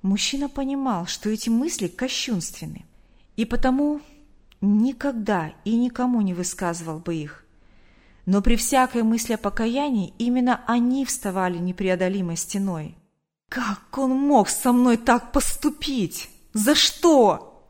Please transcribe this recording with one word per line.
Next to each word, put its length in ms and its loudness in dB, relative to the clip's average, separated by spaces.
Мужчина 480 -2
понимал, 560 -4
что 240 -6
эти 200 -4
мысли 380 0
кощунственны, 960 -8
и 80 0
потому 560 0
никогда 960 0
и 120 -2
никому 460 0
не 120 0
высказывал 680 -6
бы 160 -6
их. 300 -10
Но 160 4
при 140 6
всякой 480 2
мысли 300 0
о 40 -2
покаянии 800 -2
именно 500 0
они 380 2
вставали 520 -4
непреодолимой 760 -2
стеной. 640 -6
"Как 480 -6
он 140 0
мог 380 4
со 220 0
мной 260 4
так 340 2
поступить? 1000 -2
За 220 4
что? 960 4